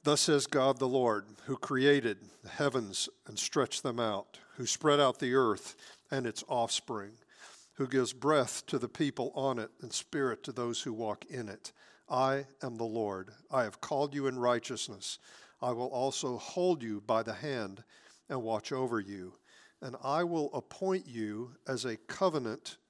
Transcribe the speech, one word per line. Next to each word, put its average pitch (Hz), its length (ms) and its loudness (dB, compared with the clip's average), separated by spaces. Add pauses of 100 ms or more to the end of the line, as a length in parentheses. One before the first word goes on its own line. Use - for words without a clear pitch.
Thus 147 160 6
says 147 280 4
God 135 320 4
the 135 80 2
Lord, 120 400 4 (180)
who 135 100 -2
created 131 640 4 (260)
the 98 60 -16
heavens 127 580 -2 (180)
and 104 140 -8
stretched - 440 0
them 120 180 -2
out, 104 380 -2 (180)
who 127 80 -6
spread 147 340 4
out 131 200 6
the 123 140 2
earth 117 440 4 (340)
and 131 160 0
its - 220 -6
offspring, 113 640 -2 (640)
who 135 120 -2
gives 127 240 2
breath 131 540 2
to 143 120 -2
the 117 120 -2
people 135 440 -2
on 135 260 0
it 107 120 -6 (100)
and 117 120 -12
spirit 131 500 -2
to 139 80 -10
those 120 300 -4
who 131 100 -6
walk 110 340 -4
in 123 220 -8
it. 104 240 -14 (380)
"I 135 380 2 (140)
am 123 140 -6
the 113 80 -2
Lord. 104 500 -2 (160)
I 131 140 2
have 104 160 -6
called 143 340 -2
you 139 140 -2
in 131 100 -2
righteousness. 120 840 -2 (420)
I 123 100 0
will 123 160 -2
also 127 500 -2
hold 175 460 0
you 107 160 -4
by 113 240 2
the 110 120 -6
hand 110 500 -6 (420)
and 131 160 -4
watch 110 300 -2
over 123 260 0
you. 95 400 -10 (400)
And 131 240 -10
I 151 220 0
will 165 280 -2
appoint 185 540 -4
you 113 480 -6 (100)
as 127 200 -4
a 113 100 -2
covenant 139 800 -2 (140)